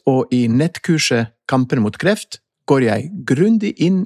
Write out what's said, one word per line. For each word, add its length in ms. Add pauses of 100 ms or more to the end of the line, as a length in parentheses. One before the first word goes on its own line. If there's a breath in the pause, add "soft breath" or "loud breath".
og 260
i 160
nettkurset 880 (140)
Kampen 360
mot 140
kreft 420 (260)
går 200
jeg 240 (180)
grundig 480
inn 300